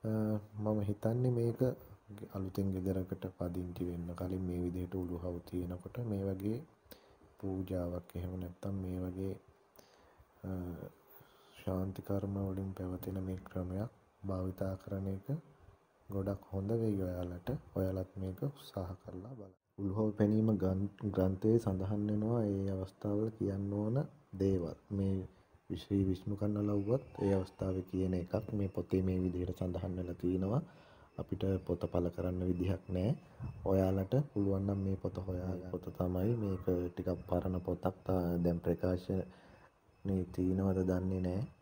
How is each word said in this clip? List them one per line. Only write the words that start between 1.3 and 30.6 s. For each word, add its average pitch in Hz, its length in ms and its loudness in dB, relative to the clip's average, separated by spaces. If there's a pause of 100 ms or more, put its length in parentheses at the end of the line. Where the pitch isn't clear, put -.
මේක 117 300 0 (720)
අලුතෙන් 95 400 -2
ගෙදරකට 92 640 -2
පදිංචි 90 520 -4
වෙන්න 87 300 -4
කලින් 92 280 -4
මේ 87 180 -2
විදිහට 90 340 -2
උළුහව් 87 480 -4
තියෙනකොට 90 640 -6
මේ 101 200 -2
වගේ 98 340 -2 (760)
පූජාවක් 92 800 -4
එහෙම 90 220 -4
නැත්නම් 92 420 -6
මේ 92 240 -4
වගේ, 95 340 -4 (1040)
අ, 92 100 -8 (1040)
ශාන්ති 95 460 -2
කර්ම 98 400 -2
වලින් 95 300 -2
පැවතෙන 92 480 -6
මේ 92 180 -4
ක්‍රමයක් 92 540 -4 (300)
භාවිතා 95 540 -2
කරන 98 300 -6
එක 95 200 -6 (840)
ගොඩක් 98 360 -2
හොඳ 98 260 -4
වෙයි 113 300 2
ඔයාලට. 90 480 -4 (220)
ඔයාලත් 92 440 0
මේක 95 280 -6
උත්සාහ 95 520 -6
කරලා 95 400 -12
බලන්න. 95 200 -16 (200)
උළුහව් 101 380 2
පැනීම 107 400 6
ග්‍රන්-, 95 380 2 (180)
ග්‍රන්ථයේ 95 500 6
සඳහන් 101 460 2
වෙනවා 107 380 2
ඒ 98 280 0
අවස්ථාවල 104 600 -2
කියන්න 101 420 -2
ඕන 107 240 0 (360)
දේවල්. 92 440 2 (100)
මේ 98 280 2 (580)
ශ්‍රී 98 320 2
විෂ්ණු 95 320 0
කන්නලව්වත් 104 680 2 (160)
ඒ 98 160 4
අවස්ථාවේ 92 500 0
කියන 92 300 0
එකක් 90 380 0
මේ 101 160 0
පොතේ 92 340 0
මේ 92 180 2
විදිහට 90 380 0
සඳහන් 90 360 -2
වෙලා 90 200 -4
තියෙනවා. 95 480 2 (500)